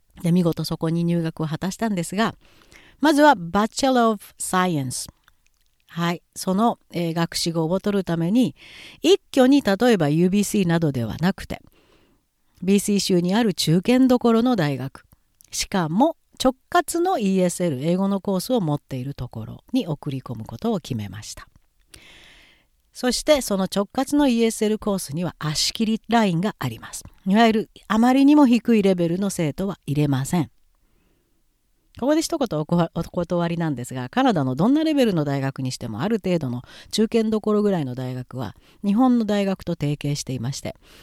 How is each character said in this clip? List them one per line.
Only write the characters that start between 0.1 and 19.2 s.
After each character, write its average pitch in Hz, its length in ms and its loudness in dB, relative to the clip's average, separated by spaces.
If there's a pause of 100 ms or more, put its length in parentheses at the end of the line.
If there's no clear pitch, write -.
で、 170 100 2
見 180 100 4
事 160 220 0
そ 160 120 -6
こ 160 120 -4
に 170 160 -2
入 170 160 0
学 160 200 -6
を 160 60 -2
果 151 100 -6
た 185 140 -4
し - 60 -12
た 233 120 -4
ん 208 60 -4
で 170 80 -4
す 175 120 -8
が、 220 200 -2 (640)
ま 311 140 4
ず 285 80 4
は 294 140 8
Bachelor 220 760 0
of 208 120 -6 (160)
Science。 165 680 -2 (800)
は 170 240 -2
い。 170 100 -6 (140)
そ - 200 -2
の、 220 240 2 (120)
え 170 200 -2
ー、 - 20 -4
学 170 220 -2
士 - 160 -2
号 165 180 0
を 185 100 0
取 202 200 0
る 185 40 -2
た 170 140 -2
め 165 140 0
に、 220 240 2 (460)
一 359 200 4 (100)
挙 254 160 6
に 277 140 6
例 196 140 2 (160)
え 220 60 4
ば 151 120 2
ユ 160 180 4
ー - 20 4
ビ 202 120 2
ー - 20 2
シ 202 200 0
ー 175 40 0
な 170 120 2
ど 160 120 2
で 120 140 -4
は 107 120 -8
な 170 160 2
く - 120 -12
て、 - 160 -12 (1000)
ビ 196 160 2
ー - 20 4
シ 202 180 0
ー - 20 2
州 180 200 2
に 175 140 0
あ 220 80 2
る 220 120 0
中 165 280 2
堅 254 260 4
ど 247 120 4
こ 233 140 2
ろ 226 100 2
の 247 140 2
大 147 200 -2
学、 127 280 -12 (460)
し - 180 -8
か 180 180 -2
も 220 300 0 (260)
直 262 100 2 (160)
轄 349 300 0
の 359 180 0
イ 190 200 0
ー 185 80 2
エ 180 40 0
ス 175 140 -6
エ 175 60 0
ル、 127 120 -4
英 170 140 0
語 190 140 0
の 196 100 -2
コ 196 160 -2
ー 185 60 0
ス - 100 -6
を 254 80 2
持 156 160 0
っ 143 60 -8
て - 160 -10
い 127 80 -8
る 139 80 -10
と 127 160 -10